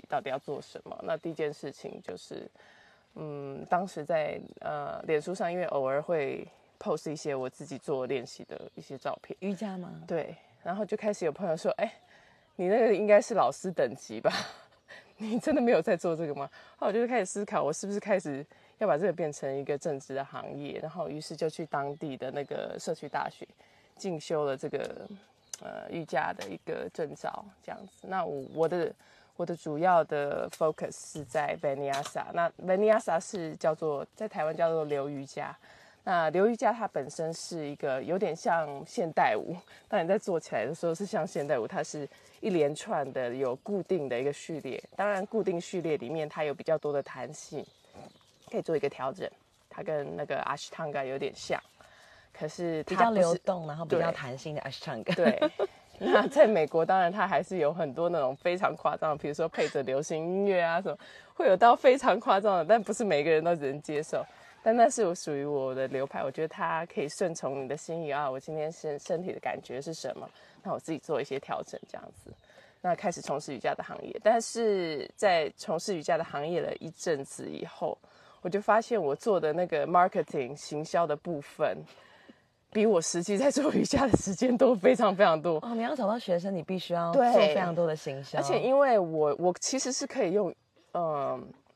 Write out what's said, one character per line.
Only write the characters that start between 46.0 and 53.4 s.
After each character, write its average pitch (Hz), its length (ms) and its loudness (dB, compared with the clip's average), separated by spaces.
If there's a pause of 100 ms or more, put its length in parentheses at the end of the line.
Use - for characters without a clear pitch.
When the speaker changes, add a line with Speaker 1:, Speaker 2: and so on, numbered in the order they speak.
Speaker 1:
面 151 200 -4
它 156 140 -6
有 147 100 0
比 - 120 -8
较 160 120 2
多 147 160 -2
的 143 80 2
弹 135 320 -10
性， - 320 -10 (840)
可 226 80 -4
以 175 40 -2
做 165 140 -2
一 143 40 0
个 139 80 0
调 135 240 -4
整。 185 180 -8 (400)
它 - 100 -14
跟 151 360 -4
那 156 80 -6
个 143 180 -4
Ashtanga 147 640 -6
有 131 120 -6
点 139 200 -4
像， - 260 -6 (680)
可 156 160 -8
是 165 340 -4
它 - 60 -10
不 - 20 -12
是 185 60 0
Speaker 2:
比 - 0 -
较 233 160 4
流 180 220 4 (100)